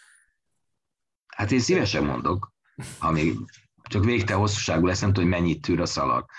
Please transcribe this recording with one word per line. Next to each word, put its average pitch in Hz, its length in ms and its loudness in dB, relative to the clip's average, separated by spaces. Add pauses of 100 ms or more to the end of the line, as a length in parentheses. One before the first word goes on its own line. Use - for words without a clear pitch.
(1300)
Hát 107 260 -4
én 127 80 4
szívesen 120 440 0
mondok, 71 480 -4 (460)
ha 85 120 -2
még 78 240 2 (540)
csak 101 160 0
végtelen 104 360 2
hosszúságú 95 460 2
lesz, 92 140 0
nem 104 120 2
tudom, 90 180 2
hogy 87 100 0
mennyit 85 220 0
tűr 87 180 0
a 85 60 0
szalag. 64 520 -2